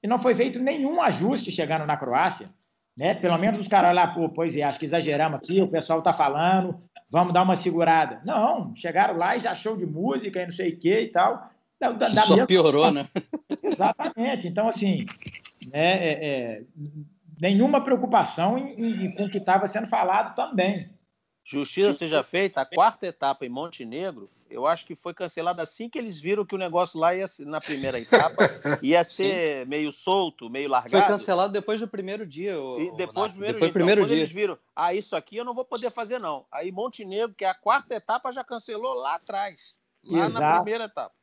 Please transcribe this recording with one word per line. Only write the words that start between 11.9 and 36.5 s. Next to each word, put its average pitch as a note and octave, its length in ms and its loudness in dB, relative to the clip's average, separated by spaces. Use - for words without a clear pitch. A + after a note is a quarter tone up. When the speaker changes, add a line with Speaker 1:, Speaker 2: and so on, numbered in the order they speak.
Speaker 1:
da, A#3 180 0
da G#3 140 4
Speaker 2:
Só G#3+ 80 6
Speaker 1:
mesma - 160 8
Speaker 2:
piorou, D#3+ 380 6
Speaker 1:
forma. C#3+ 180 4
Speaker 2:
né? - 60 -10
Speaker 1:
Exatamente. A#3 880 -2
Então, F#3+ 180 -2
assim, G3+ 380 0
né, E3+ 380 2
é, D3+ 180 -4
é, A#2+ 360 -6
nenhuma A3 460 4
preocupação A3+ 720 2
em, C4+ 240 -8
em, G#3 260 -2
em, D3+ 80 -6
com G3+ 120 -4
o F3+ 40 -6
que G3+ 100 -4
tava G3 260 2
sendo G#3+ 200 -4
falado G#3+ 480 0
também. G3+ 540 -2
Speaker 3:
Justiça D3 440 0
Speaker 2:
Sim. G3 60 -4
Speaker 3:
seja D#3 260 0
feita, F#3 360 -2
a C3+ 60 -2
quarta G#3 400 2
etapa C#3 400 -4
em - 20 -8
Montenegro, C3+ 800 -10
eu B2+ 160 -4
acho E3 180 0
que E3+ 120 -16
foi F3 180 -12
cancelada F3 480 -6
assim A3+ 260 -10
que - 80 -12
eles A3 240 -10
viram G3 240 -2
que G3 120 -8
o - 20 -4
negócio F3 400 -2
lá E3 160 2
ia F#3+ 140 -4
ser, - 180 -16
na D3+ 140 -6
primeira C3+ 400 -4
etapa, D#3+ 340 4
Speaker 4:
<laughs> - 480 0
Speaker 3:
ia E3 220 4
Speaker 4:
Sim. - 180 -14
Speaker 3:
ser E3 440 -2
meio D3 260 -4
solto, F3+ 580 -2
meio C3+ 140 -6
Speaker 2:
Foi C#3 80 -2
Speaker 3:
largado. F#3+ 340 4
Speaker 2:
cancelado G3 460 0
depois G#3 280 -4
do A3+ 60 -8
primeiro G3 400 -8
dia, E3 340 -8
ô, C3 200 -8
Speaker 3:
E E3+ 100 -4
Speaker 2:
ô, - 60 -16
Speaker 3:
depois F3 200 -6
Speaker 2:
Narco, G#3+ 120 0
Speaker 3:
do F#3+ 60 -10
primeiro G3+ 200 -6
Speaker 2:
depois A3 60 -2
Speaker 3:
dia. E3 80 4
Speaker 2:
do - 40 -2
primeiro G3 280 4
Speaker 3:
Então, F#3+ 40 6
quando D3+ 40 -2
Speaker 2:
dia. D3+ 100 2
Speaker 3:
eles D#3 140 0
viram, F#3+ 260 -4
"Ah, F3 180 -2
isso G3+ 220 -6
aqui E3 220 -8
eu A#3+ 80 -8
não B3 100 -8
vou B3+ 100 -6
poder A#3+ 280 -8
fazer, A#3 260 -8
não." D#3 320 -8